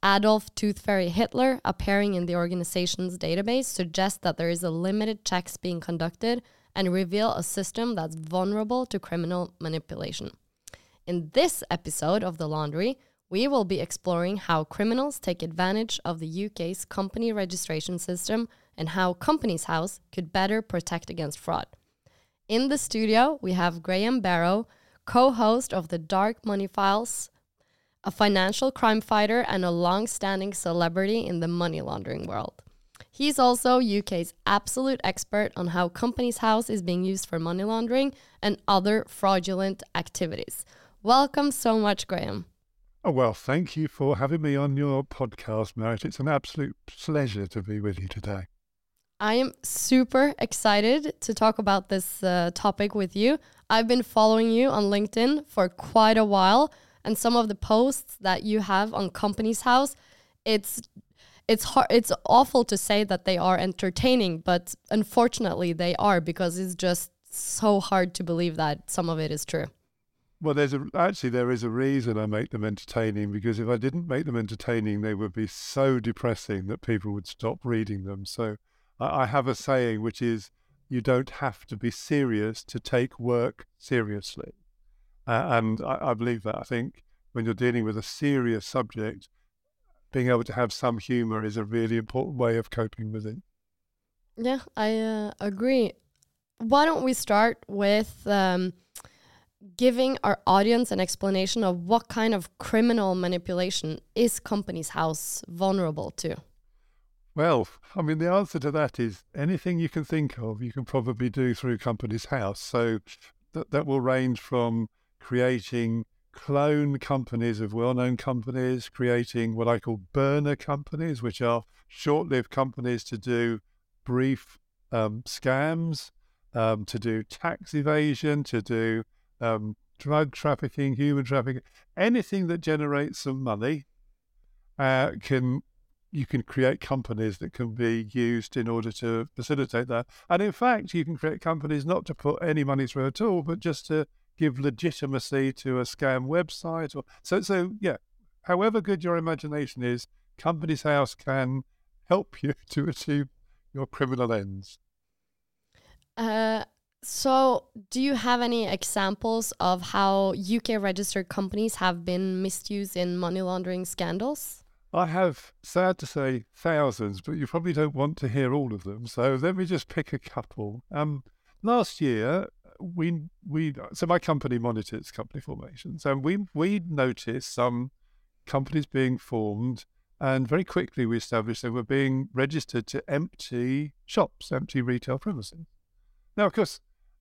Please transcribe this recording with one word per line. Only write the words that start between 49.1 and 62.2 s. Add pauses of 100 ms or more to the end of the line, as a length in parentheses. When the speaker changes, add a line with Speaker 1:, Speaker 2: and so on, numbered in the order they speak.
Speaker 1:
I
am (120)
super
excited
to
talk
about
this,
uh,
topic
with
you. (320)
I've
been
following
you
on
LinkedIn
for
quite
a
while, (320)
and
some
of
the
posts
that
you
have
on
Companies
House, (480)
it's, (640)
it's
har-,
it's (140)